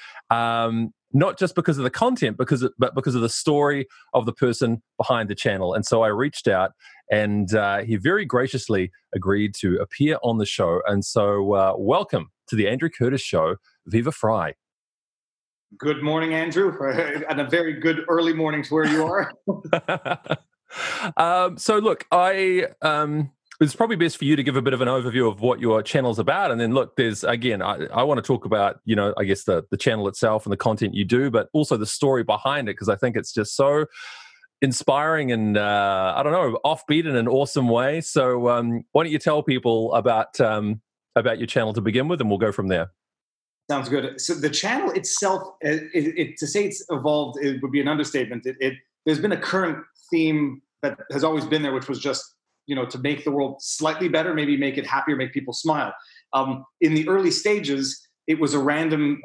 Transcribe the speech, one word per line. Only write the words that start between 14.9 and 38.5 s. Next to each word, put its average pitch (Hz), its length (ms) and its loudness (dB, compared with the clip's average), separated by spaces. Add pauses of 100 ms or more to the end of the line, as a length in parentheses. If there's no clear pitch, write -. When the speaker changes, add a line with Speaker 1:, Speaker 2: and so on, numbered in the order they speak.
Speaker 2:
Good 147 240 -2
morning, 160 320 0
Andrew, 170 440 0
<laughs> 143 520 -2
and 143 100 -2
a 139 40 -2
very 160 360 0
good 160 300 0
early 165 240 2
morning 156 300 -2
to 151 100 -4
where 156 120 4
you 156 200 2
are. 180 260 -2 (400)
Speaker 1:
<laughs> 165 640 -2 (800)
Um, 180 420 2
so 214 200 2
look, 208 340 0
I, 185 540 4 (160)
um, 151 480 0 (300)
it's 151 140 4
probably - 220 0
best 165 220 0
for 151 60 -4
you 147 120 4
to 135 60 2
give 131 140 0
a 131 60 2
bit 131 120 0
of 120 60 0
an 123 80 2
overview 123 420 2
of 98 100 -4
what 123 200 0
your 110 220 2
channel's 123 360 0
about. 151 320 0
And 117 100 -2
then 117 140 0
look, 127 220 0
there's, 113 280 0
again, 117 380 0
I, 87 240 -4
I - 160 -2
wanna 139 200 0
talk 127 220 -2
about, 101 400 0
you 110 100 0
know, 101 220 2
I 101 80 -2
guess 95 200 0
the, 87 260 2
the 98 60 0
channel 107 320 0
itself 110 380 0
and 101 60 -2
the 98 40 -2
content 110 380 0
you 101 100 0
do, 127 260 2
but 110 220 2
also 147 240 2
the 107 100 -2
story 131 360 0
behind 113 460 -2
it, 95 60 -4
'cause 98 140 -4
I - 80 2
think 117 200 0
it's - 160 -4
just - 240 -4
so 147 300 4 (760)
inspiring 139 720 2
and, 107 240 2
uh, 101 600 2
I 135 60 2
don't 147 100 2
know, 156 320 2
offbeat 151 420 0
in 135 100 0
an 117 120 2
awesome 131 400 2
way. 131 320 2
So, 127 480 0
um, 120 440 0